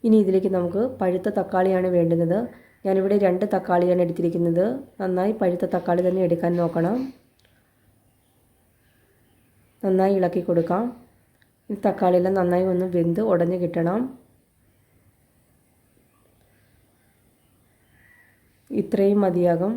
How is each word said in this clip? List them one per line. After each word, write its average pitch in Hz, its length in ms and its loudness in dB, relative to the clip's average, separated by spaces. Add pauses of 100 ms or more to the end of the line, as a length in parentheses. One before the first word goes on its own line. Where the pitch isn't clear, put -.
ഇനി 220 160 6
ഇതിലേക്ക് 190 340 0
നമുക്ക് 175 260 -2 (180)
പഴുത്ത 185 280 -2 (100)
തക്കാളിയാണ് 185 580 0
വേണ്ടുന്നത്. 170 420 2 (480)
ഞാനിവിടെ 190 300 2 (100)
രണ്ട് 185 260 0
തക്കാളിയാണ് 180 520 2
എടുത്തിരിക്കുന്നത്. 170 600 0 (360)
നന്നായി 185 400 -2
പഴുത്ത 175 240 0 (100)
തക്കാളി 175 320 0
തന്നെ 185 200 0
എടുക്കാൻ 170 340 0
നോക്കണം. 170 360 -2 (2750)
നന്നായി 190 380 2
ഇളക്കി 175 280 0
കൊടുക്കാം. 175 360 0 (840)
ഈ 202 60 -6 (100)
തക്കാളിയെല്ലാം 185 520 2
നന്നായി 180 340 2
ഒന്ന് 180 140 0 (100)
വെന്ത് 170 240 0 (120)
ഉടഞ്ഞ് 175 320 0
കിട്ടണം. 170 360 -2 (4000)
ഇത്രയും 202 540 0
മതിയാകും. 175 520 0